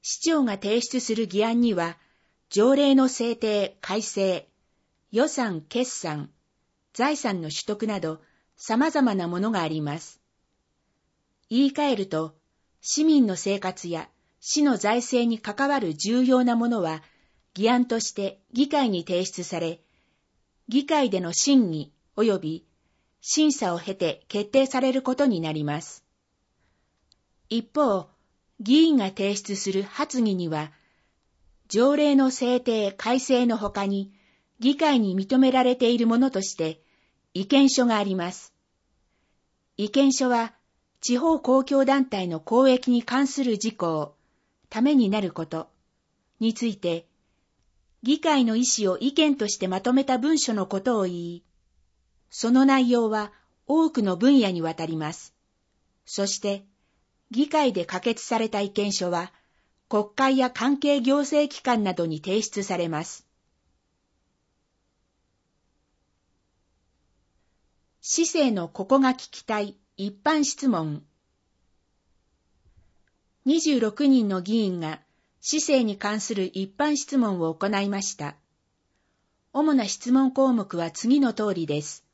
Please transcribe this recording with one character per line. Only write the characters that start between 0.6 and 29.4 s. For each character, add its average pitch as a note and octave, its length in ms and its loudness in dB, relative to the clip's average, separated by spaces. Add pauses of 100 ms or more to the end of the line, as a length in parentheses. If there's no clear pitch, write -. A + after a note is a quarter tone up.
出 B3 200 -4
す A3 140 -4
る A3 120 -2
議 G3 180 0
案 A#3 160 0
に A#3 140 2
は、 E3+ 240 -4 (500)
条 A#3+ 260 4
例 C#4 200 6
の C4 140 6
制 A#3 280 -4
定、 G#3 460 -2
改 - 180 -4
正、 F#3+ 480 -2 (640)
予 B3+ 180 0
算、 G#3+ 320 -4
決 B3 300 -4
算、 D3+ 400 -8 (640)
財 C#4+ 220 -2
産 F#3+ 260 -4
の D#3 80 -8
取 D3+ 60 -10 (100)
得 G#3 200 -4
な G3+ 140 -4
ど、 D#3+ 220 -8 (340)
様 C4+ 340 0
々 B3+ 240 2
な F3 140 -2
も F3 100 -4
の G#3 120 -2
が G3+ 100 -2
あ D#3+ 80 -2
り D#3 140 -4
ま D3 160 -6
す。 - 220 -20 (1300)
言 B3+ 160 2
い C4+ 60 0
換 D4 180 -4
え A#3 60 0
る G3 100 -4
と、 D#3+ 280 -6 (460)
市 - 240 -2
民 D4 220 6
の F#3 100 -2
生 G3 220 -2
活 F#3 300 -8
や E3 200 -8 (320)
市 - 220 -2
の C4 160 4
財 A3+ 220 2
政 A#3+ 280 0
に A3+ 120 -2
関 A#3 280 -4
わ C#4+ 100 0
る E3+ 160 -4
重 A3 300 0
要 B3+ 180 4
な A#3+ 140 2
も A#3 120 0
の A#3 120 -2
は、 D#3+ 220 -4 (500)
議 G#3 160 0
案 B3 160 4
と A#3 160 -2
し - 140 -8
て G3 260 -6 (120)
議 C#4 160 0
会 C#4+ 200 2
に F3 160 -2
提 F3+ 220 -2
出 F3+ 180 -10
さ E3+ 160 -6
れ、 E3+ 220 -6 (840)
議 C#4 180 0
会 C#4+ 240 2
で F#3 100 0
の F3 140 -6
審 B3+ 360 4
議 D3+ 220 -6 (240)
及 G#3 220 2
び D#3+ 280 -8 (540)
審 D4+ 320 2
査 F#3 220 -2
を F3 40 -4
経 F#3+ 160 -8
て E3+ 340 -4
決 G#3 220 -4
定 C4+ 160 4
さ C4 140 -2
れ C4 120 0
る C4 100 -2
こ B3+ 140 -4
と C#4+ 100 2
に G3 140 2
な D#3+ 120 -4
り D3+ 120 -4
ま D3 180 -4
す。 - 220 -20 (1500)
一 A3+ 240 -6
方、 A3 340 0 (520)
議 B3 220 4
員 D#4+ 140 4
が G3 140 0
提 G3+ 260 -2
出 G3+ 180 -8